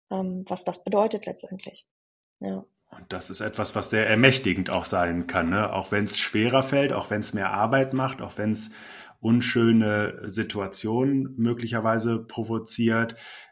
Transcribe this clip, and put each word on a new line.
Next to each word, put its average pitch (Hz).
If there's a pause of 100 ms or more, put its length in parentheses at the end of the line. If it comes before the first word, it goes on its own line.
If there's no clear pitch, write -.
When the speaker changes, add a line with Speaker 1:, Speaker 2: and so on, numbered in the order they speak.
(120)
Speaker 1:
ähm, 185
was 185
das 180
bedeutet 208
letztendlich. - (540)
Ja. 95 (280)
Speaker 2:
Und -
das 90
ist 95
etwas, 107
was 101
sehr 110
ermächtigend 110
auch 90
sein 87
kann, 85
ne? 101
Auch 95
wenn's 104
schwerer 120
fällt, 139
auch 98
wenn's 104
mehr 98
Arbeit 127
macht, 131
auch -
wenn's 107 (480)
unschöne 113
Situationen 110
möglicherweise 113
provoziert. 113 (360)